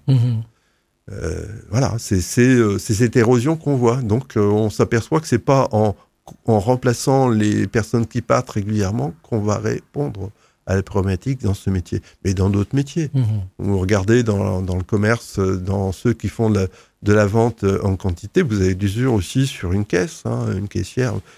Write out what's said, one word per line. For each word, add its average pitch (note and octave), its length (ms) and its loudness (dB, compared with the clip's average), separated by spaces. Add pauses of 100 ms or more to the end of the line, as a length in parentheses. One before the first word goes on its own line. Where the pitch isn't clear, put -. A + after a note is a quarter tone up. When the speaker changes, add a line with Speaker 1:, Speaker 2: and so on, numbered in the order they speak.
Speaker 1:
Mhm. A#2+ 340 2 (680)
Speaker 2:
Euh, E2 340 -6 (240)
voilà, G#2+ 300 0
c'est, F#2 220 0
c'est, A#2+ 200 0
euh, A#2+ 380 4
c'est - 160 -2
cette A2+ 200 0
érosion B2 400 4
qu'on C#3+ 200 -2
voit. A#2+ 220 2
Donc, A#2 380 -2
euh, G#2+ 60 2
on G#2 280 2
s'aperçoit A2+ 500 0
que - 80 -6
c'est A#2+ 100 0
pas C3+ 340 2
en, G#2+ 240 2 (500)
en A2 140 4
remplaçant B2+ 680 2
les G#2+ 380 2
personnes A#2 400 -2
qui A#2 140 -6
partent B2 280 0
régulièrement G#2+ 720 -2
qu'on A2 200 -4
va G#2 160 0
répondre G#2+ 760 -6 (340)
à F#2 100 -2
la G2 60 2
problématique G2 600 -2
dans G2 120 0
ce - 160 -4
métier, F#2+ 320 -4 (220)
mais F#2+ 100 0
dans F#2+ 160 2
d'autres G2+ 240 0
métiers. C#3+ 400 -2
Speaker 1:
Mhm. C3 120 2 (340)
Speaker 2:
Vous G2 180 -2
regardez G2+ 460 2
dans, G2 380 0
dans F#2 160 -4
le F#2 60 -2
commerce, G#2+ 540 -2
euh, F#2+ 200 0
dans F#2+ 340 -2
ceux A#2 220 -2
qui G#2+ 160 -6
font A2 200 -2
de G2+ 120 2
la, F#2 60 0 (340)
de G#2 100 2
la G#2 140 6
vente, A2+ 400 0
euh, G2 180 2
en F#2+ 140 0
quantité, G2 440 -2
vous G#2+ 200 0
avez F#2 120 2
de F#2 60 -4
l'usure A2 320 0
aussi A#2 340 0
sur F#2 280 -4
une G#2 100 0
caisse, F3 400 -2
hein, A#2+ 220 -4 (120)
une G2+ 120 -6
caissière A2 440 -4 (240)